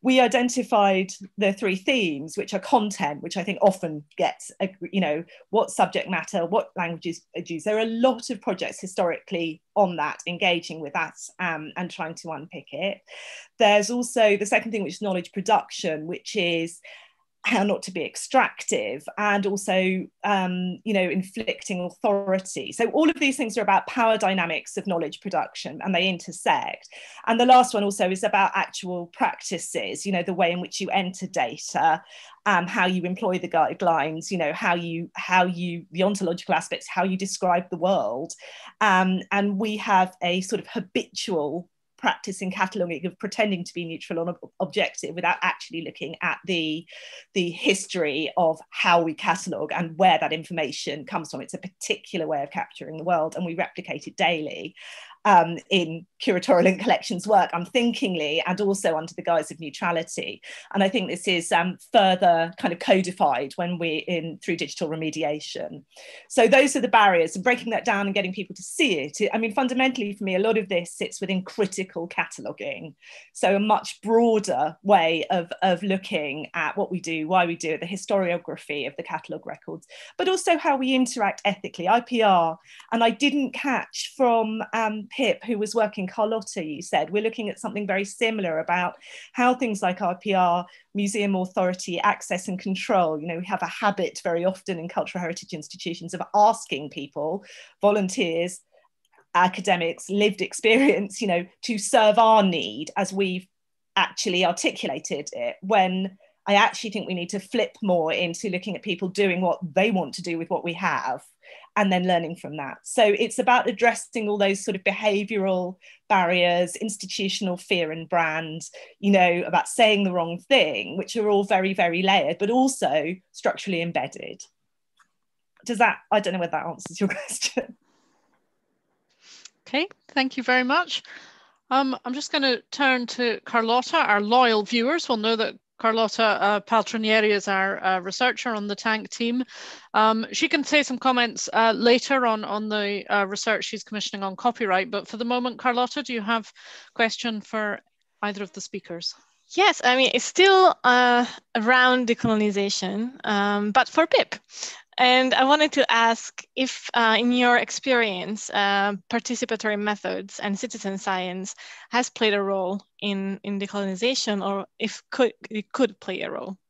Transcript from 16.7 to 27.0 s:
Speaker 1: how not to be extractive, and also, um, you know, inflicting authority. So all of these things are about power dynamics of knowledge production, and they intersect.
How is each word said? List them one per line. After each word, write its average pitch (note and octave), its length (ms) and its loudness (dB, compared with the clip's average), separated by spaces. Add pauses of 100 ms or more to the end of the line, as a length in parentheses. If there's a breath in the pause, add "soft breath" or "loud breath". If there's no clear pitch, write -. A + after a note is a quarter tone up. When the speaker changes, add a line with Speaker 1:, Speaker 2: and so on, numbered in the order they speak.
Speaker 1:
how G#3 200 2
not G3 180 0
to - 80 -10
be F3+ 140 -4
extractive, C#3+ 1000 -2 (160)
and G3+ 280 2
also, F#3+ 600 0 (160)
um, F#3 640 -2
you A3 100 -2
know, F#3+ 80 4
inflicting F#3 800 -4
authority. F#3+ 880 -2
So A#3 200 0
all D4+ 200 4
of - 80 -4
these C#4 180 2
things A3+ 220 -2
are A3 40 0
about G3 260 4
power A3+ 280 4
dynamics F#3 600 -2
of F#3+ 100 -6
knowledge E3+ 340 -4
production, D#3 640 -6
and G3 100 -2
they F3+ 160 2
intersect. F3+ 800 -4 (380 loud breath)